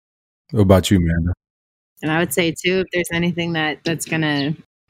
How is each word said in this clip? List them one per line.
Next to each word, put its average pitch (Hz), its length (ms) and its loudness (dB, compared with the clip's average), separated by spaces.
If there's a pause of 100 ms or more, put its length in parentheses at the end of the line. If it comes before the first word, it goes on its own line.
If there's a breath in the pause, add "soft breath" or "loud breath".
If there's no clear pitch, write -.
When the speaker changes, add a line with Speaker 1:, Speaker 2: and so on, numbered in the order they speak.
(500)
Speaker 1:
What 107 120 2
about 95 280 6
you, 98 80 6
Amanda? 85 340 0 (720)
Speaker 2:
And 151 80 -4
I 156 80 0
would 170 140 -2
say, 170 180 0
too, 185 300 -2
if 175 120 -4
there's 175 200 -4
anything 170 400 -2
that, 156 320 -2
that's 165 220 -4
gonna 151 500 -2 (340)